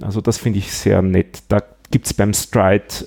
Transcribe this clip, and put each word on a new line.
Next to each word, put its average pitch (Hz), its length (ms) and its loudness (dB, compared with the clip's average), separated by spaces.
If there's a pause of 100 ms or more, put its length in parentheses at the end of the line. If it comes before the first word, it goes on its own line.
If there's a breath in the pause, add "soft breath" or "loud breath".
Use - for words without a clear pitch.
Also 101 200 -6
das 110 180 -2
finde 104 200 -2
ich 95 140 -6
sehr 98 300 2
nett. 92 460 0
Da 101 120 2 (300)
gibt's - 240 0
beim 104 180 0
Stride, - 520 2 (200)